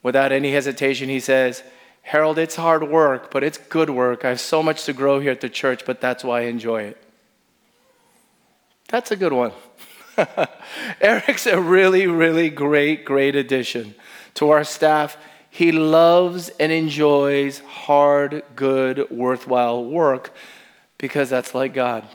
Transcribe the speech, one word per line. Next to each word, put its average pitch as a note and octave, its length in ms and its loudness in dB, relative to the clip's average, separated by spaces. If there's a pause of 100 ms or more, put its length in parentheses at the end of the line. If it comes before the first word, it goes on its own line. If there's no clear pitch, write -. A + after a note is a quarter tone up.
Without C3+ 320 2
any C#3 180 -2
hesitation, C3+ 560 -2
he C3+ 140 -4
says, C3 420 0 (400)
"Harold, D#3 340 0
it's D#3+ 180 -4
hard D#3+ 340 0
work, D3 420 2
but C#3 120 -2
it's D3+ 140 -4
good D#3 320 -2
work. B2 340 -2
I B2+ 60 -2
have B2 100 -4
so D#3+ 220 0
much D#3 240 -2
to D3 80 -6
grow C#3 260 0
here C#3 120 -2
at B2 100 -6
the B2 80 -8
church, B2+ 360 -4
but B2+ 140 -6
that's B2 240 -4
why A#2+ 180 -2
I - 20 -4
enjoy A2+ 400 -4
it." G#2 140 -14 (1900)
That's - 240 -4
a G#3+ 40 0
good F3+ 180 0
one. A#2+ 200 -2 (600)
<laughs> - 880 -6
Eric's A3+ 460 0
a F#3+ 120 4
really, F#3 480 4
really E3 420 2
great, D3 560 0
great C#3 300 0
addition A#2+ 600 -4 (400)
to D3+ 160 2
our D3+ 120 4
staff. D3+ 540 0 (320)
He E3+ 220 2
loves E3+ 800 4 (100)
and D#3 120 2
enjoys C#3+ 880 0
hard, C#3+ 840 0 (120)
good, C3+ 540 -2
worthwhile B2 760 -2
work C3+ 480 0 (680)
because C#3 320 -4
that's B2+ 240 -4
like C3 200 -4
God. B2 420 -4